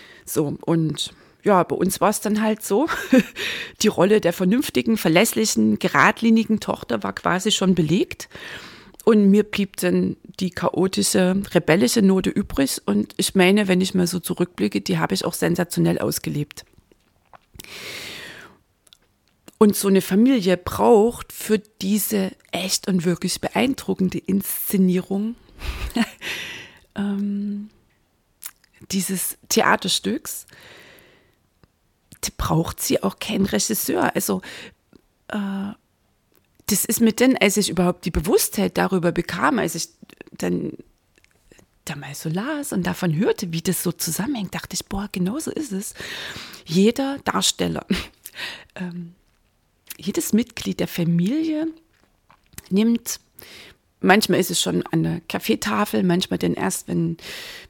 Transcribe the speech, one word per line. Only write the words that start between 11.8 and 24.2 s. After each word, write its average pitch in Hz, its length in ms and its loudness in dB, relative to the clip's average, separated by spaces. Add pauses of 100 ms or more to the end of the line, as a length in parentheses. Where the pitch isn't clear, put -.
Note 190 260 4
übrig. - 560 -2
Und 208 320 -2
ich - 180 -2
meine, 196 340 6
wenn 185 120 4
ich 185 140 0
mal 180 120 2
so 175 120 -2
zurückblicke, 185 600 -2
die 185 180 0
habe 160 160 0
ich 180 100 -2
auch 175 80 -4
sensationell 170 640 0
ausgelebt. 147 680 -6 (3000)
Und 208 140 8
so 202 120 0
eine 190 120 6
Familie 202 560 4
braucht 220 800 2
für 214 240 -2
diese 196 760 -2 (180)
echt 185 380 -4
und 180 160 2
wirklich 175 380 -2
beeindruckende 190 760 -2
Inszenierung, 190 1160 0 (600)